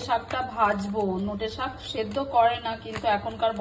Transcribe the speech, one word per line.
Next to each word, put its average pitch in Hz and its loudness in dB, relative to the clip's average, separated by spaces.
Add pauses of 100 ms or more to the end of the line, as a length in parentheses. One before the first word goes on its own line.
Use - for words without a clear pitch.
শাকটা 247 0 (160)
ভাজবো, 208 2 (240)
নোটে 214 -4
শাক 262 -4 (180)
সেদ্ধ 220 -4 (180)
করে 240 6
না 226 -2 (100)
কিন্তু 220 -6 (120)
এখনকার 220 0